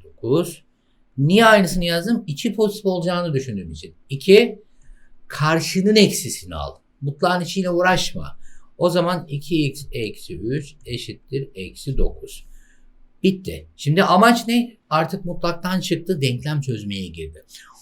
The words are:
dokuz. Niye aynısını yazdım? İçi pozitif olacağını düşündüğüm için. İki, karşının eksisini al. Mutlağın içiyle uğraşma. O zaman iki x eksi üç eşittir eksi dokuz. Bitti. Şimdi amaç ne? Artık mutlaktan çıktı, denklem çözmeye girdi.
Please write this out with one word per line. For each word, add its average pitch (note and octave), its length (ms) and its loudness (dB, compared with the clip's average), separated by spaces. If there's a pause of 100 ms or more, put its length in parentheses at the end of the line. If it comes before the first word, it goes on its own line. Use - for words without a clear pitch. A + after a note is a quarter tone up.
dokuz. - 600 -2 (540)
Niye F3+ 280 6
aynısını F3+ 400 6
yazdım? F3 420 0
İçi F#3+ 280 -4
pozitif G#3 300 0
olacağını F3 480 -2
düşündüğüm G#2+ 380 -6
için. D#2+ 240 -16 (140)
İki, F#3+ 520 4 (680)
karşının E3 680 0
eksisini G2 600 2
al. C#2+ 200 -8 (260)
Mutlağın F3 400 0
içiyle F3+ 280 -4
uğraşma. - 680 0 (380)
O F3 120 2
zaman E3+ 380 0
iki D3 400 -2
x - 240 -10
eksi G#2 480 -8
üç C#3 360 -6 (100)
eşittir B2 720 -10
eksi F#2+ 420 -8
dokuz. - 500 -2 (760)
Bitti. - 520 -2
Şimdi D#3+ 280 0
amaç G#3 440 4
ne? A#3+ 300 0 (120)
Artık D#3+ 360 -2
mutlaktan F3 540 -2
çıktı, E3 420 -4
denklem C3+ 400 -2
çözmeye G2+ 460 -6
girdi. D#2+ 380 -14 (360)